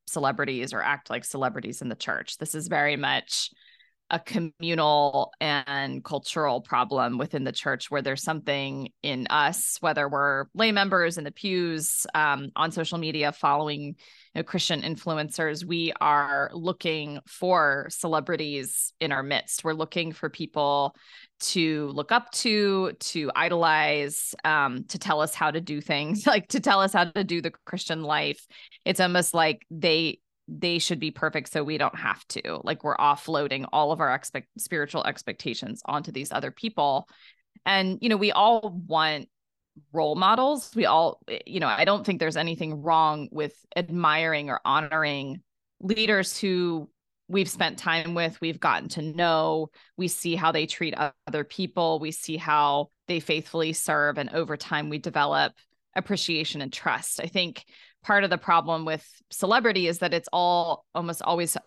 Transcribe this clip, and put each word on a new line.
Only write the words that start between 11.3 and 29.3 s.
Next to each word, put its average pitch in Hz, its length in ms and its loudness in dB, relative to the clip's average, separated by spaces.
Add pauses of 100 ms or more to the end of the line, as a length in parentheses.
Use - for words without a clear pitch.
pews, 175 840 -2
um, 143 400 2
on 165 160 0
social 165 280 -4
media, 156 340 0
following, 147 500 0
you 147 120 -10 (420)
know, 165 80 -4
Christian 175 380 -2
influencers, 156 840 -4
we 170 360 -2
are 143 520 2
looking 160 720 -4
for 156 640 2
celebrities 151 1120 -2
in 156 100 0
our 139 140 -2
midst. - 400 -4
We're 160 80 0
looking 160 400 -4
for 160 180 -6
people 143 640 0 (440)
to 156 500 0
look 143 240 -2
up 233 180 2
to, 202 640 2
to - 420 -4
idolize, 156 1080 2
um, 139 400 2
to - 160 -10
tell 156 200 0
us 156 140 0
how 156 160 0
to 160 100 -4
do 151 200 -6
things, 156 460 -2
<laughs> - 20 6
like, 214 220 4
to 240 100 0
tell 196 200 4
us 190 120 4
how 180 140 4
to 196 180 -2
do 170 180 -2
the 165 80 -2 (140)
Christian 160 400 -6
life. 147 420 -2 (380)
It's 185 160 0
almost 180 340 4